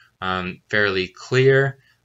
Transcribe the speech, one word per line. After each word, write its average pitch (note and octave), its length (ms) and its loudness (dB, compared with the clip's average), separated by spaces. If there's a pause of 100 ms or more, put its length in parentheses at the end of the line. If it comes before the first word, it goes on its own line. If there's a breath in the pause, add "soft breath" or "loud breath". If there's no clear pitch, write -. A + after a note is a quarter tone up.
(220 soft breath)
um, F#2 480 -6
fairly G2 380 0
clear. C3+ 720 0 (260 soft breath)